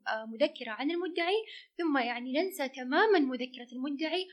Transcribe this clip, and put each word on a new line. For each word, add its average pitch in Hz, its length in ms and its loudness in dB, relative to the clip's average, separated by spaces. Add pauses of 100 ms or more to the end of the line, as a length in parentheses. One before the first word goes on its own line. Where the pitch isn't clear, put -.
آه، 220 180 -4
مذكرة 233 440 -2
عن 247 200 -2
المدعي، 349 540 0 (340)
ثم 311 200 2
يعني 240 340 -2
ننسى 302 360 0
تمامًا 269 500 4
مذكرة 247 540 -2
المدعي 302 600 -2